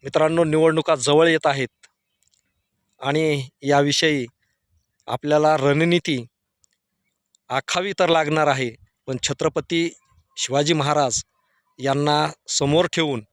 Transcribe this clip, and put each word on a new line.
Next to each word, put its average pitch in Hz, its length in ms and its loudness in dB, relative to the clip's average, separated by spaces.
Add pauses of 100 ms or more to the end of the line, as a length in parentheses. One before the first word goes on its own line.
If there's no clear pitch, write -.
मित्रांनो, 156 400 2
निवडणुका 160 500 2
जवळ 147 340 4
येत 160 180 2
आहेत 139 220 -2 (1300)
आणि 143 460 -2 (140)
याविषयी 143 640 0 (800)
आपल्याला 151 500 2
रणनीती 147 680 0 (1200)
आखावी 180 500 -4
तर 180 100 2
लागणार 156 380 2
आहे, 131 240 -2 (360)
पण 135 160 -6
छत्रपती 165 680 -2 (480)
शिवाजी 147 360 -2
महाराज 147 500 0 (560)
यांना 147 520 0 (180)
समोर 151 440 2
ठेवून 143 300 -4 (100)